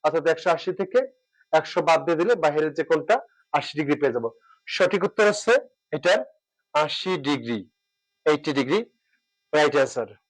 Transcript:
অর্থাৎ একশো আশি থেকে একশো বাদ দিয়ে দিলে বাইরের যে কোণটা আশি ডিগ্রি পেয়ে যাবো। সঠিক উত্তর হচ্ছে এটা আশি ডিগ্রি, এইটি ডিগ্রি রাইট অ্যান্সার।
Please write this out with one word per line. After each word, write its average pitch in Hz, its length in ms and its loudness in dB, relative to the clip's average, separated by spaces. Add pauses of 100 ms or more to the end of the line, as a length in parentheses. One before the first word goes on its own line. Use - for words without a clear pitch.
অর্থাৎ 151 200 0 (100)
একশো 170 220 -4
আশি 185 140 -6 (100)
থেকে 196 180 0 (540)
একশো 156 260 0 (100)
বাদ 160 160 4
দিয়ে 170 160 0
দিলে 202 120 2 (100)
বাইরের 151 360 0
যে 156 120 -2
কোণটা 165 260 2 (420)
আশি - 200 -6
ডিগ্রি 147 220 0
পেয়ে 135 160 0
যাবো। 117 120 -4 (400)
সঠিক 185 400 0
উত্তর 214 220 0
হচ্ছে 208 220 0 (440)
এটা - 180 2 (600)
আশি 151 380 -2 (160)
ডিগ্রি, 117 300 -2 (680)
এইটি 151 320 0
ডিগ্রি 139 200 0 (760)
রাইট 147 260 2
অ্যান্সার। 127 300 -2 (220)